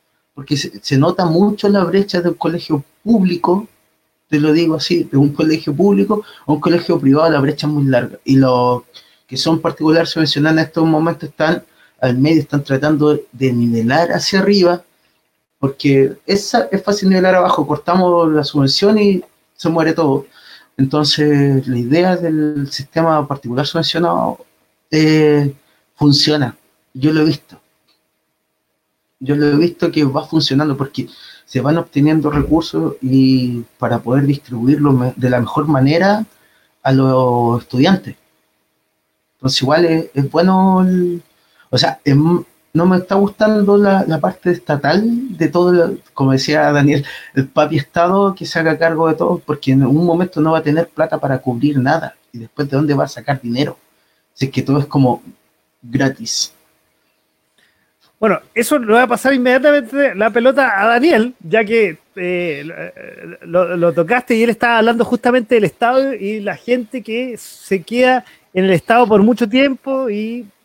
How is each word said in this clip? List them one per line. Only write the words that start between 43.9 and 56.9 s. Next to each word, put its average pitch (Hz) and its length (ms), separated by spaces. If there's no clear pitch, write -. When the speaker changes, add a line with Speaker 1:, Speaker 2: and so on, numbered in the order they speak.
Speaker 1:
la 156 120
parte 185 320
estatal 190 840
de 160 120
todo, 175 240
lo, 170 240
como 135 180
decía 147 400
Daniel, 143 340
el 135 140
papi 151 300
Estado 185 560
que 170 120
se - 140
haga 160 180
cargo 165 320
de 156 60
todo, 160 300
porque 143 280
en 135 100
un 151 220
momento 175 340
no 160 140
va 160 60
a 160 40
tener 156 240
plata 156 300
para 135 220
cubrir 135 400
nada. 151 360
¿Y 117 80
después 139 300
de 135 80
dónde 147 160
va 143 100
a 139 60
sacar 131 320
dinero? 123 360
Si 139 120
es 135 60
que 131 100
todo 139 180
es 139 60
como 131 360
gratis. 131 720